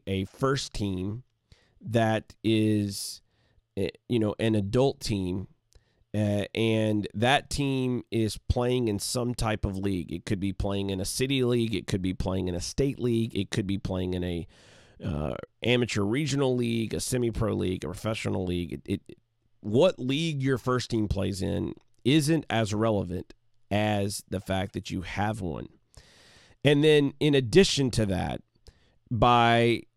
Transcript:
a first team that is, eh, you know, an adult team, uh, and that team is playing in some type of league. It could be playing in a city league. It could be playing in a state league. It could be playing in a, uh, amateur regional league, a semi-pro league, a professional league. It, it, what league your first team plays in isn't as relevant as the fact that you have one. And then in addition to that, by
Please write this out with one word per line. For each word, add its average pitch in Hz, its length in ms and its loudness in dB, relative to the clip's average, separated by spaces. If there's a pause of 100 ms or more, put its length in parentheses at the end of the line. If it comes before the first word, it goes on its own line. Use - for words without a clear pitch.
a 95 180 -2
first - 480 -4
team 101 500 -4 (580)
that 110 520 0 (100)
is, 107 800 0 (560)
eh, 95 120 -2 (180)
you 120 120 2
know, 107 200 0
an 113 160 2
adult 113 440 2
team, 95 480 -4 (680)
uh, 104 400 0
and 110 600 0
that 120 360 2
team 131 600 -2
is 113 260 0 (120)
playing 123 380 2
in 101 120 -2
some 120 340 -4
type 113 320 -2
of 98 120 -4
league. 95 340 -4
It 87 140 -10
could 101 140 -4
be 95 140 -2
playing 98 360 -2
in 98 100 -2
a 101 60 -4
city 131 380 0
league. 120 300 2
It 87 140 -4
could 98 140 -2
be 92 120 0
playing 92 340 -2
in 87 80 -4
a 85 40 -4
state - 400 -2
league. 117 360 0
It 98 140 -4
could 107 180 -2
be 98 100 -2
playing 92 360 -4
in 90 100 -4
a, 85 240 -4 (560)
uh, 73 320 -4 (280)
amateur 120 400 0
regional 131 520 0
league, 117 380 -2
a 80 60 -4
semi-pro 117 540 -2
league, 95 300 -2
a - 40 -8
professional 101 580 -4
league. 87 280 -4
It, 71 120 -10
it, - 320 -6 (440)
what 135 380 2
league 139 440 -2
your 135 140 2
first 127 340 -2
team 107 160 0
plays 95 340 -2
in 92 320 -4 (300)
isn't 151 460 2
as 110 240 0
relevant 98 600 -2 (360)
as 104 600 0
the 95 100 -4
fact 95 340 -4
that 98 180 -8
you 92 100 -4
have 104 400 -4
one. 69 260 -8 (960)
And 147 200 6
then 151 360 6
in 147 140 4
addition 135 580 4
to 110 160 2
that, 85 340 -2 (680)
by 117 720 4 (140)